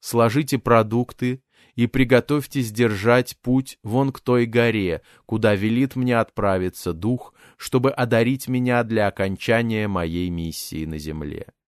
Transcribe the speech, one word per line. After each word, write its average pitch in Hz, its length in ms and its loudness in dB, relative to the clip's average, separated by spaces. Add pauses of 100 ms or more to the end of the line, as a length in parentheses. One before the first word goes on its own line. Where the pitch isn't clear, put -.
Сложите 117 560 2
продукты 117 840 0 (340)
и 120 120 2
приготовьтесь 131 840 2
держать 113 720 2
путь 131 400 -2
вон 131 300 -2
к - 80 -12
той 123 260 2
горе, 110 580 0 (220)
куда 107 300 2
велит 117 400 0
мне 123 240 0
отправиться 95 720 -2
Дух, 104 420 -4 (220)
чтобы 127 360 0
одарить 120 580 0
меня 123 340 0
для 107 240 0
окончания 107 800 -2
моей 87 420 -2
миссии 82 560 -6
на 80 120 -8
земле. 76 560 -10 (140)